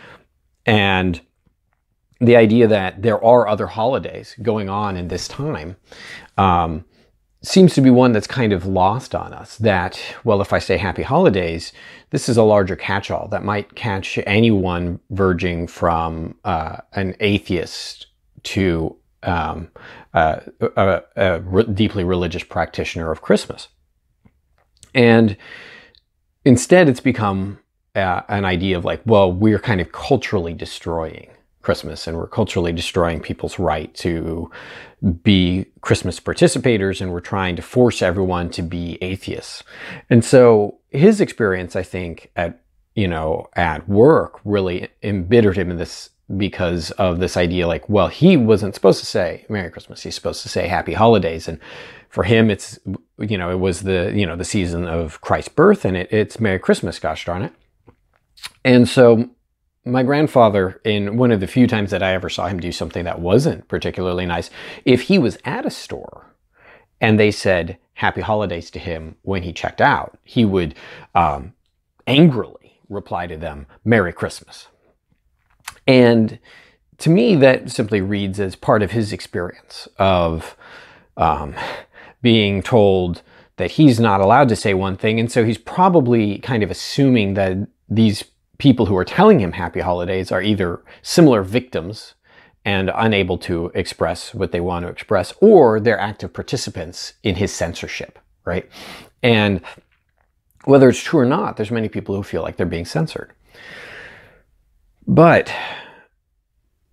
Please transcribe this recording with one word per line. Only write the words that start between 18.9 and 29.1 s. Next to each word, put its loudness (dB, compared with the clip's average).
um, -6
uh, 0
a, 0
a 0
re-, 0
deeply -2
religious -4
practitioner -6
of -10
Christmas. -2
And 4
instead, 6
it's 0
become, -2
uh, -2
an -2
idea -2
of, -6
like, -4
well, 4